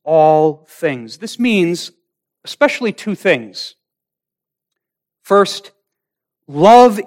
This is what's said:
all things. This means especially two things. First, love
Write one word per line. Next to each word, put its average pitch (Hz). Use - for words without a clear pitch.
all 156
things. 123
This 220
means 190
especially -
two 202
things. 123
First, -
love 208